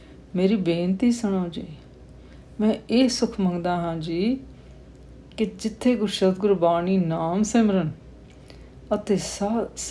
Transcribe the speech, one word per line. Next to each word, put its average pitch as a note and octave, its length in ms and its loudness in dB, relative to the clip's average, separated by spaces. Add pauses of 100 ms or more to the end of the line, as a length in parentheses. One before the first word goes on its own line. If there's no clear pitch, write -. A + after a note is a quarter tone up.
(360)
ਮੇਰੀ F#3+ 200 4
ਬੇਨਤੀ F#3 560 2
ਸੁਣੋ G3 360 -2
ਜੀ। - 180 -10 (920)
ਮੈਂ G#3+ 140 4 (160)
ਇਹ B3 180 4
ਸੁੱਖ A3+ 320 -2
ਮੰਗਦਾ F3 360 0
ਹਾਂ E3+ 200 -4
ਜੀ F3 440 -2 (960)
ਕਿ A3 80 0
ਜਿੱਥੇ A3+ 520 -2
ਗੁਰਸ਼ਬਦ G3 400 0
ਗੁਰਬਾਣੀ F3+ 640 2
ਨਾਮ E3 440 0
ਸਿਮਰਨ G#3 480 2 (1040)
ਅਤੇ G#3 220 0
ਸਾ-, G#3 500 -4 (240)